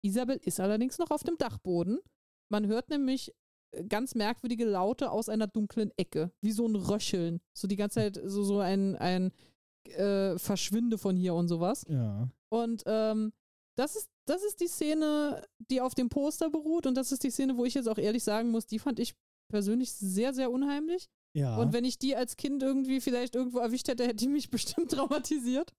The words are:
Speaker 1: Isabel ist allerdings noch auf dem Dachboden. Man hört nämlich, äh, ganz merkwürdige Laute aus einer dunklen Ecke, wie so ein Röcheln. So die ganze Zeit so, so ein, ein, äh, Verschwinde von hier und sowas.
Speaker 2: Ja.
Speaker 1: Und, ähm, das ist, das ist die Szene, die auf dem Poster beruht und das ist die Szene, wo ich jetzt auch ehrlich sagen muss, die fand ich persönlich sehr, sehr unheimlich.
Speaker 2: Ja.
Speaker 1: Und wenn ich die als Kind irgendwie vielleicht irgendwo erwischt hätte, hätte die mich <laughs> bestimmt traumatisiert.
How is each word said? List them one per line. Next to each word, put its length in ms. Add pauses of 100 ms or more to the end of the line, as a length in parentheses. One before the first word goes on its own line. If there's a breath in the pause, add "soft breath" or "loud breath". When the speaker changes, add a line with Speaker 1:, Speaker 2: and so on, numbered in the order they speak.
Speaker 1:
Isabel 380
ist 160
allerdings 400
noch 120
auf 120
dem 140
Dachboden. 640 (520)
Man 160
hört 220
nämlich, 420 (440)
äh, 100
ganz 300
merkwürdige 500
Laute 460
aus 180
einer 180
dunklen 480
Ecke, 360 (120)
wie 80
so 160
ein 80
Röcheln. 640 (160)
So 120
die 80
ganze 240
Zeit 260
so, 180
so 160
ein, 360
ein, 360 (600 soft breath)
äh, 480
Verschwinde 580
von 180
hier 200
und 120
sowas. 400
Speaker 2:
Ja. 400 (240)
Speaker 1:
Und, 360
ähm, 440 (460)
das 180
ist, 140 (180)
das 160
ist 160
die 80
Szene, 760 (260)
die 80
auf 160
dem 140
Poster 400
beruht 360
und 100
das 180
ist 100
die 60
Szene, 260
wo 80
ich 120
jetzt 120
auch 100
ehrlich 280
sagen 260
muss, 140
die 120
fand 220
ich 140 (360)
persönlich 440
sehr, 400
sehr 180
unheimlich. 560 (260)
Speaker 2:
Ja. 240
Speaker 1:
Und 140
wenn 140
ich 120
die 180
als 200
Kind 260
irgendwie 380
vielleicht 360
irgendwo 240
erwischt 280
hätte, 160
hätte 140
die 100
mich 240
<laughs> 0
bestimmt 400
traumatisiert. 880